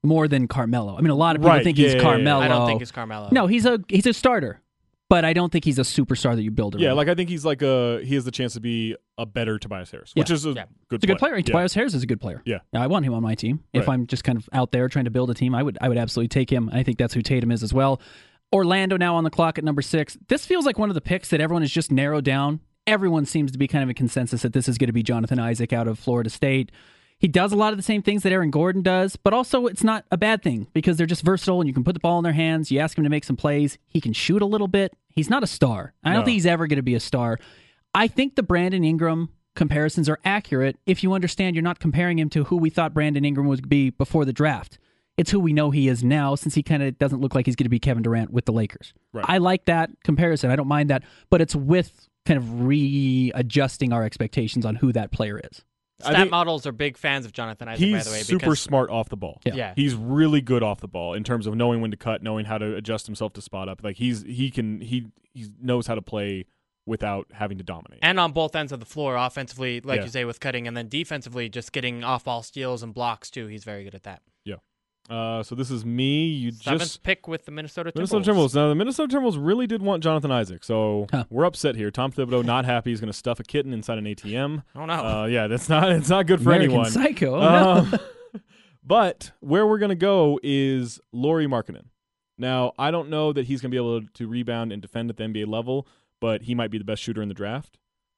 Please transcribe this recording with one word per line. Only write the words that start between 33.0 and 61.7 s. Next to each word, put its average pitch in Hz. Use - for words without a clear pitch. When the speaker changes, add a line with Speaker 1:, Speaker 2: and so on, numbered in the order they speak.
Speaker 1:
to 143
make 151
some 135
plays. 147
He 165
can 113
shoot 196
a 202
little 208
bit. 190
He's 156
not 254
a -
star. -
I 151
don't 208
Speaker 2:
No. 220
Speaker 1:
think 247
he's 180
ever 170
gonna 147
be 123
a 113
star. 117
I 214
think 262
the 247
Brandon 180
Ingram 160
comparisons 151
are 151
accurate 143
if 185
you 190
understand 180
you're 165
not 175
comparing 165
him 156
to 147
who 180
we 160
thought 160
Brandon 147
Ingram 143
would 135
be 139
before 143
the 131
draft. -
It's 170
who 202
we 165
know 151
he 143
is 123
now, 139
since 143
he 147
kinda 139
doesn't 135
look 139
like 127
he's 127
gonna 123
be 120
Kevin 120
Durant 113
with 120
the 113
Lakers. -
Speaker 2:
Right. 110
Speaker 1:
I 180
like 185
that 165
comparison. 156
I 127
don't 139
mind 147
that, 135
but 175
it's 160
with 151
kind 151
of 120
readjusting 131
our 117
expectations 110
on 110
who 127
that 107
player 107
is. -
Speaker 2:
I 139
Speaker 3:
Stat 156
Speaker 2:
think 190
Speaker 3:
models 170
are 143
big 131
fans 139
of 107
Jonathan 117
Isaac, 113
Speaker 2:
he's 208
Speaker 3:
by 160
the 110
way, 110
Speaker 2:
super 180
Speaker 3:
because 156
Speaker 2:
smart 135
off 110
the 107
ball. 92
Speaker 1:
Yeah. 117
Speaker 3:
Yeah. 107
Speaker 2:
He's 139
really 143
good 120
off 104
the 104
ball 87
in 104
terms 117
of 107
knowing 120